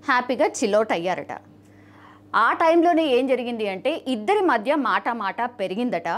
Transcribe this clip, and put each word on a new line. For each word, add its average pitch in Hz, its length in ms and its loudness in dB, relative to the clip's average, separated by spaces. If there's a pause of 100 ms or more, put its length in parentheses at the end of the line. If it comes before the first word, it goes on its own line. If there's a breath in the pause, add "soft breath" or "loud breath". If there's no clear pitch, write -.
హ్యాపీగా 247 380 0
చిల్ 208 300 -2
అవుట్ 220 160 2
అయ్యారట. 170 480 -4 (960 loud breath)
ఆ 359 180 2
టైంలోనే 330 520 4
ఏం 262 220 2
జరిగింది 240 400 -2
అంటే 196 400 -4
ఇద్దరి 262 340 0
మధ్య 262 340 2
మాట 220 340 0
మాట 220 320 -4
పెరిగిందట. 208 680 -4 (100)